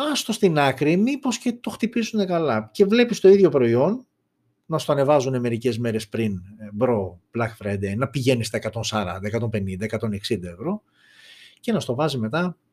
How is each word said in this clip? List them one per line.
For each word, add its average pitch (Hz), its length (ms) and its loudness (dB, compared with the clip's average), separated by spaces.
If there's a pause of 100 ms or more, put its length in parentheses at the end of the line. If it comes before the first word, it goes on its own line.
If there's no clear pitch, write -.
(120)
Άστο 247 200 -4
στην 175 260 2
άκρη, 143 380 2
μήπως 247 420 0
και 240 140 -4
το 240 180 -10
χτυπήσουνε 220 540 -2
καλά». 151 480 -2
Και 208 120 4
βλέπεις 233 360 2
το 190 80 8
ίδιο 196 200 8
προϊόν, 135 580 2 (640)
να 156 80 0
στο 147 140 -2
ανεβάζουνε 135 460 4
μερικές 117 400 0
μέρες 110 300 -4
πριν, 107 340 -4 (160)
ε, 107 140 -14
μπρο 104 480 -2 (180)
Black 113 260 -4
Friday, 101 320 -4
να 123 120 -2
πηγαίνει 123 360 0
στα - 120 -6
εκατόν 110 280 -6
σαράντα, 95 420 -4
εκατόν 110 240 -4
πενήντα, 98 340 -4
εκατόν 110 280 -4
εξήντα 98 360 -6
ευρώ 107 340 -8 (800)
και - 120 -4
να 196 80 0
στο 120 140 -4
βάζει 139 240 -2
μετά, 160 380 -2 (160)